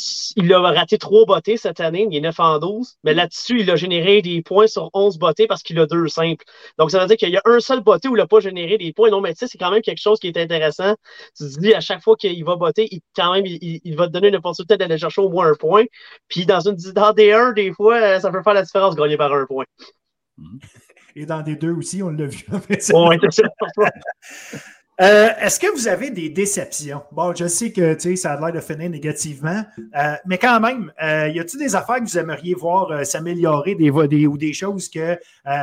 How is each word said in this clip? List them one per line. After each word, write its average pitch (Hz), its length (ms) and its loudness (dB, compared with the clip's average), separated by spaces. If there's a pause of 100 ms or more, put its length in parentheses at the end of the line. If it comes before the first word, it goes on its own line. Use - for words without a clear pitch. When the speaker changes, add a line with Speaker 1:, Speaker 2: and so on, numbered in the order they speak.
(360)
Speaker 1:
Il 180 180 4
a 180 60 6
raté 175 380 2
trois 220 280 6
bottées 196 300 0
cette 185 240 -6
année, 175 320 -2
il 151 60 -2
est - 20 -4
neuf 160 220 -4
en 160 180 2
douze, 208 460 -8
mais 156 80 4
là-dessus, 180 480 -2
il 180 100 0
a 170 60 2
généré 180 440 2
des 170 200 -4
points 196 260 4
sur 175 260 -6
onze 196 240 2
bottées 170 300 2
parce 202 160 -4
qu'il 165 160 -4
a 160 60 4
deux 165 240 -2
simples. 165 340 -4 (340)
Donc, 156 140 2
ça 185 80 2
veut 185 80 0
dire 220 80 4
qu'il 202 140 0
y 175 80 0
a 196 80 0
un 233 160 6
seul 262 180 -2
botté 202 300 2
où 247 80 -2
il - 20 4
n'a 170 80 2
pas 214 140 6
généré 185 360 -2
des 170 140 -6
points. 220 180 4
Non, 196 120 0
mais 190 120 -4
tu - 60 -16
sais, 254 80 -6
c'est 226 100 -14
quand 180 140 -4
même 214 100 2
quelque 170 200 -6
chose 214 180 2
qui - 80 -10
est 170 100 -8
intéressant. 170 560 -2 (440)
Tu 151 80 -12
te 139 140 -12
dis, 202 140 4
à 180 60 -4
chaque 170 240 -8
fois 220 140 4
qu'il 175 260 -4
va 175 140 -2
botter, 170 340 -2
il, 185 80 -14 (160)
quand 180 180 0
même, 196 120 0
il, 175 160 -8
il, 165 240 -10
il 160 100 -8
va 175 120 0
te 165 40 -6
donner 180 160 0
une 202 80 2
opportunité 170 400 -2
d'aller 175 220 -2
chercher 160 240 -4
au 190 80 2
moins 165 200 2
un 151 60 4
point. 190 300 2 (420)
Puis 175 180 -6
dans 185 140 4
une, 196 160 -2 (180)
dans 208 200 4
des 208 180 6
un, 233 220 4
des 196 180 -2
fois, 208 240 2
euh, 202 240 2
ça 190 100 -2
peut 180 140 -6
faire 208 100 4
la 196 100 2
différence, 190 320 0
gagner 151 200 0
par 147 180 0
un 139 120 0
point. 131 200 -6 (1500)
Speaker 2:
Et 147 100 -14
dans 156 160 -6
des 151 140 -6
deux 160 160 -2
aussi, 170 320 -6
on 180 60 -4
l'a 151 160 -4
vu. 127 220 -10
<laughs> 190 220 -6
Speaker 1:
Ouais, 208 100 -2
c'est - 120 -2
ça. 170 960 4 (1120)
Speaker 2:
Euh, 208 300 8 (120)
est-ce - 180 -2
que 403 120 0
vous 262 160 -4
avez 208 220 -2
des 175 200 -8
déceptions ? 147 840 -6
Bon, 165 240 -4
je 175 120 -4
sais 220 240 -4
que, 165 220 2
tu 156 80 -10
sais, 180 140 -2
ça 170 180 -4
a 139 60 -8
l'air 160 120 -4
de 165 140 -6
finir 160 240 -10
négativement, 151 760 -8 (320)
euh, 151 200 -2 (100)
mais 185 140 -4
quand 240 200 2
même, 220 320 -4 (120)
euh, 156 240 0
y 160 120 -4
a-t-il 170 200 -10
des 269 160 -2
affaires 233 220 -2
que 240 80 -6
vous 180 120 -6
aimeriez 160 380 -6
voir, 175 340 -2
euh, 147 140 -4
s'améliorer, 165 720 -2
des 156 160 2
vo-, 151 160 2
des, 147 180 2
ou 143 140 -2
des 147 140 -4
choses 190 360 -8
que, 160 100 -12
euh, 170 180 -4 (460)